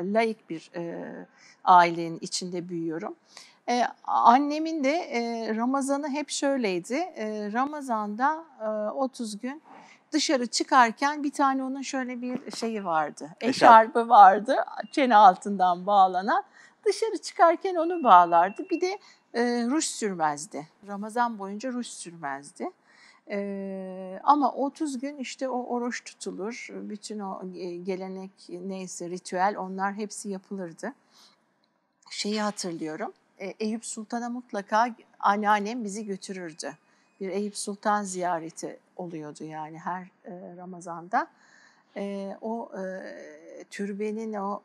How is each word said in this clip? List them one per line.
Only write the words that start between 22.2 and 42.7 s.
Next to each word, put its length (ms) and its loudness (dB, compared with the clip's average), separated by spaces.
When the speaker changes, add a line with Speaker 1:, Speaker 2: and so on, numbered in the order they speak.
Speaker 1:
E, 960 -8
ama 280 4
otuz 460 -4
gün 180 -8
işte 320 -8
o 180 -4
oruç 380 -6
tutulur. 680 -10
Bütün 460 -10
o, 240 -8
e, 200 -10
gelenek 540 -8
neyse, 640 -10
ritüel 460 -2
onlar 380 -4
hepsi 340 -10
yapılırdı. 640 -10
Şeyi 320 -4
hatırlıyorum. 680 -6
E, 220 -10
Eyüp 260 -4
Sultan'a 420 -8
mutlaka 640 -2
anneannem 640 2
bizi 220 -8
götürürdü. 680 -10
Bir 80 -6
Eyüp 280 -4
Sultan 460 -2
ziyareti 760 -6
oluyordu 480 -10
yani 340 -12
her, 240 -6
e, 540 -16
Ramazan'da. 720 -6
E, 440 -8
o, 380 -8